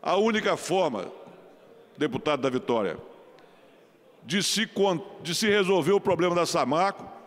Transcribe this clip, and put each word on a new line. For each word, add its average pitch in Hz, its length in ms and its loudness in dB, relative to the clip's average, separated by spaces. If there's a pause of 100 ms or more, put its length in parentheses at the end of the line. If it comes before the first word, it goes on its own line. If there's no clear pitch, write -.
A 175 140 0
única 202 400 2
forma, 147 560 -2 (840)
deputado 143 440 -2
da 131 100 0
Vitória, 113 460 -2 (1300)
de - 200 -2
se 214 240 0
con-, 190 340 0 (220)
de 160 120 -6
se 208 140 0
resolver 190 440 2
o 202 80 4
problema 175 340 2
da 170 120 2
Samarco 165 600 0 (200)